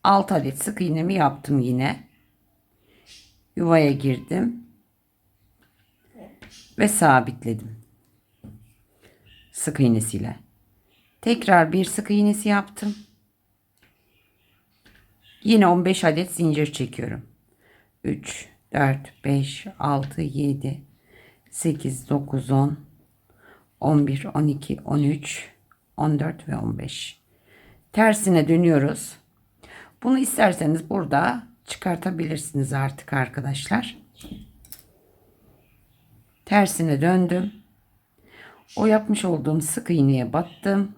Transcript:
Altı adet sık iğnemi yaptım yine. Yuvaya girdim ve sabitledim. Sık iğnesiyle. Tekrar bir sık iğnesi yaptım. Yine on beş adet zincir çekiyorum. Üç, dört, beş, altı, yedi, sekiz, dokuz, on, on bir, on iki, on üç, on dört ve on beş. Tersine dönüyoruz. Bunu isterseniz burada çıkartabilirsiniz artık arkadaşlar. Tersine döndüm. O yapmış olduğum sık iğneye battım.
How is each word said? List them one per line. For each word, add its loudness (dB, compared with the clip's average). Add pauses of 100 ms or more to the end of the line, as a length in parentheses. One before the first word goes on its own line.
Altı 4
adet -2
sık -8
iğnemi 0
yaptım 0
yine. -2 (1500)
Yuvaya 4
girdim -4 (2000)
ve 4
sabitledim. 2 (1800)
Sık -6
iğnesiyle. 0 (840)
Tekrar 4
bir 2
sık -6
iğnesi 2
yaptım. -2 (2500)
Yine 6
on 6
beş 0
adet 0
zincir 0
çekiyorum. -8 (760)
Üç, -8 (240)
dört, -2
beş, -2 (120)
altı, -4
yedi, -4 (680)
sekiz, -6
dokuz, -4
on, 2 (1000)
on 2
bir, -4
on -2
iki, -4
on 0
üç, -4 (480)
on 0
dört -6
ve -6
on -6
beş. -12 (720)
Tersine 4
dönüyoruz. 2 (840)
Bunu 2
isterseniz 0
burada -2 (180)
çıkartabilirsiniz -4
artık -4
arkadaşlar. -4 (2500)
Tersine 2
döndüm. 2 (1200)
O 2
yapmış 2
olduğum 0
sık -8
iğneye 2
battım. -2